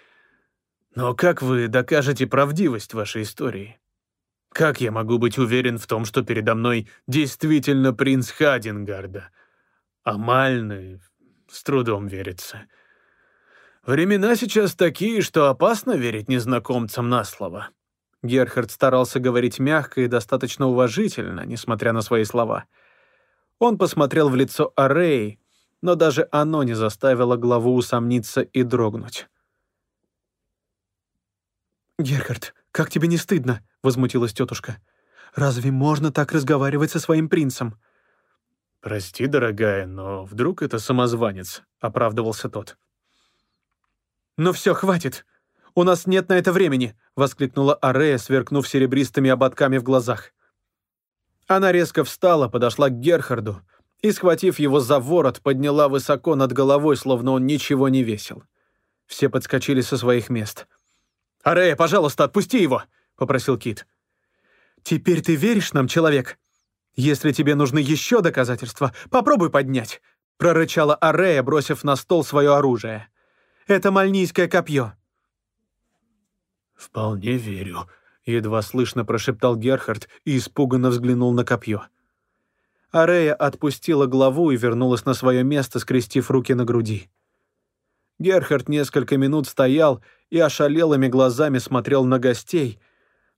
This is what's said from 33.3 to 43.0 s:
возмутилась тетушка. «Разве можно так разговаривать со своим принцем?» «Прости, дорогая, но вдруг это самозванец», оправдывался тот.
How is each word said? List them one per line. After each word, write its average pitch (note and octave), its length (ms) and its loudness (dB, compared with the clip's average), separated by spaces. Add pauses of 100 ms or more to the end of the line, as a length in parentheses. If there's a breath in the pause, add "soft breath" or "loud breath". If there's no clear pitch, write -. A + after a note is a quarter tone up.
возмутилась B2 500 0
тетушка. - 440 -8 (580 soft breath)
«Разве C3+ 360 0
можно D3 400 0
так C#3+ 200 -2
разговаривать C#3+ 600 0
со E3 80 -4
своим D#3+ 300 0
принцем?» C3 500 -2 (1000)
«Прости, G#2+ 460 -8
дорогая, G#2+ 580 0
но F#2+ 400 -12
вдруг B2 360 -4
это C3 180 -4
самозванец», A#2 840 -2 (160)
оправдывался A2 680 -4
тот. - 280 -14 (1600)